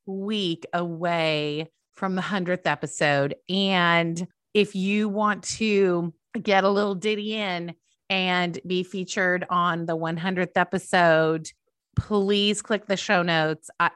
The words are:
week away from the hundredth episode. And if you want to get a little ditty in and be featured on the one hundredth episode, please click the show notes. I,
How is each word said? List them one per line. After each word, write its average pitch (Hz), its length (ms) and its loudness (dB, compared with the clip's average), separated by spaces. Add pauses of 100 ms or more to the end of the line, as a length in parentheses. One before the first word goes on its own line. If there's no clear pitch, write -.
week 190 680 -4
away 160 960 -2 (260)
from 190 180 -4
the 185 80 -2
hundredth 180 440 -2
episode. 143 680 0 (160)
And 175 760 2 (280)
if 202 200 2
you 202 360 0
want 208 340 -2 (140)
to 185 560 2 (280)
get 190 220 4
a 196 60 4
little 202 240 0
ditty 208 400 -4
in 175 400 -6 (340)
and 180 580 0
be 185 180 -2
featured 180 640 -2
on 175 340 0
the 165 120 -2
one 165 200 -4
hundredth 180 400 -2
episode, 160 920 4 (460)
please 208 680 0
click 208 240 -4
the 196 100 0
show 185 280 2
notes. 160 460 0 (100)
I, 170 160 2